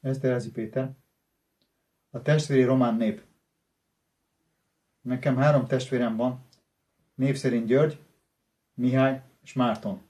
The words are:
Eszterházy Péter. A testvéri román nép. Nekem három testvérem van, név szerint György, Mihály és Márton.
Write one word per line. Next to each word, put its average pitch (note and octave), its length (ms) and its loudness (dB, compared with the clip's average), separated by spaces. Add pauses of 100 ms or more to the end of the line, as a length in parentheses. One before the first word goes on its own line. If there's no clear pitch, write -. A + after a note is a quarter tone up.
Eszterházy B2+ 500 -4
Péter. B2+ 400 -6 (1160)
A A#2+ 120 -12
testvéri D3 420 2
román B2 320 2
nép. A2+ 260 -2 (1800)
Nekem B2+ 360 -2
három B2+ 300 2
testvérem A#2+ 480 -2
van, B2+ 300 -4 (720)
név C3+ 200 0
szerint A#2 320 -2
György, C#3 320 2 (720)
Mihály C3 500 0 (200)
és - 100 -20
Márton. A2 560 -2